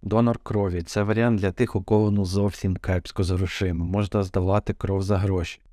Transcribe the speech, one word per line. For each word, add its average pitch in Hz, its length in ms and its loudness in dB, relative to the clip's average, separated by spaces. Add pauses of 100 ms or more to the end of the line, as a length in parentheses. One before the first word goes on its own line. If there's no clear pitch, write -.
Донор 113 380 0
крові — 95 460 -2
це 104 180 -2
варіант 110 360 2
для 95 120 0
тих, - 240 -2
у 101 80 -2
кого 107 280 2
ну 101 140 2
зовсім 95 500 0
кепсько 92 480 -2
з 90 80 0
грошима, 90 540 0
можна 101 380 0
здавати 95 500 0
кров 98 300 -2
за 98 140 2
гроші. 95 420 -2 (120)